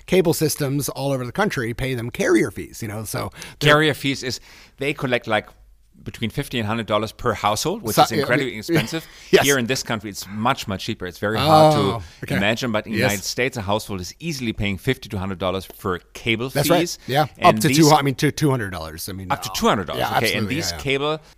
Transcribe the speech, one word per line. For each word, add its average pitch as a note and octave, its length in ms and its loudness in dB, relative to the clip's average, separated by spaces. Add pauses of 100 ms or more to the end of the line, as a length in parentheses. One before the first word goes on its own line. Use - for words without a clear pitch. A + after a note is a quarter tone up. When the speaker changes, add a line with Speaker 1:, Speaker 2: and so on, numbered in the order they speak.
Speaker 1:
cable F3 300 4
systems C#3+ 560 0
all C3+ 200 -2
over B2+ 140 -2
the A#2+ 80 -8
country C#3 400 -2
pay C3 220 -2
them A#2+ 160 -4
carrier G#3 400 2
fees, - 320 -12
you G#2+ 60 -6
know, G#2+ 160 -8
so G#2+ 260 -6 (300)
they're D3 120 6
Speaker 2:
Carrier D3+ 220 6
fees C#3 280 -4
is, B2 180 -6 (360)
they C#3 160 -2
collect, B2 340 -2
like, G#2+ 220 0 (540)
between A2 280 -6
fifty C3+ 280 -6
and A2 80 -2
hundred A2 200 -4
dollars G#2+ 260 0
per A#2 220 -2
household, D3+ 480 0
which A2 140 -2
Speaker 1:
So, E3 80 8
Speaker 2:
is - 80 2
incredibly B2+ 400 2
Speaker 1:
yeah, G#2 60 -12
<laughs> G#2 60 -10
Speaker 2:
expensive. D#3+ 420 0 (240)
Speaker 1:
yes. D3+ 140 -2
Speaker 2:
Here C#3 140 4
in A#2 80 0
this C3 160 -2
country, A2 260 -6
it's - 200 -12
much, G#2+ 380 -2
much F#2+ 200 -4
cheaper. G#2+ 180 -8
It's F2+ 140 -10
very G#2+ 200 0
hard D#3 380 8
Speaker 1:
Oh, G2 220 0
Speaker 2:
to - 260 -16
Speaker 1:
okay. - 120 -2
Speaker 2:
imagine, A2+ 360 0
but G#2+ 140 -2
in A2 60 -8
the A2 80 -2
Speaker 1:
Yes. B2 100 4
Speaker 2:
United G2+ 140 -2
States, B2+ 340 -2
a - 20 -4
household G2+ 400 -2
is F2 180 -10
easily C3 360 -4
paying G2+ 240 -2
fifty B2+ 320 -4
to G#2 80 -6
hundred F#2 200 -6
dollars F#2 280 -2
for F2+ 320 -6 (160)
cable A#2 340 -2
Speaker 1:
That's C3+ 200 0
Speaker 2:
fees. E3+ 340 2
Speaker 1:
right. - 40 -20
Yeah, C#3+ 200 2 (100)
Speaker 2:
And A2+ 220 6
Speaker 1:
up - 20 -2
to B2+ 80 4
Speaker 2:
these D3+ 180 6
Speaker 1:
two. D3 80 8
I D3 60 6
mean, C#3 140 0
to C#3+ 180 0
two - 180 0
hundred A#2 200 0
dollars. D#2+ 400 -8
I - 20 -8
mean, F#2+ 180 -8
Speaker 2:
Up - 120 -2
to - 60 -6
Speaker 1:
no. - 60 -10
Speaker 2:
two A#3 140 2
hundred G#2 200 2
dollars. C3 120 -4
Speaker 1:
Yeah, B2 160 -2
Speaker 2:
Okay, - 0 -
and C3 80 2
Speaker 1:
absolutely. G2+ 300 0
Speaker 2:
these - 160 -4
Speaker 1:
Yeah, E2+ 80 -6
yeah. - 40 -10
Speaker 2:
cable C#3+ 380 -2 (180)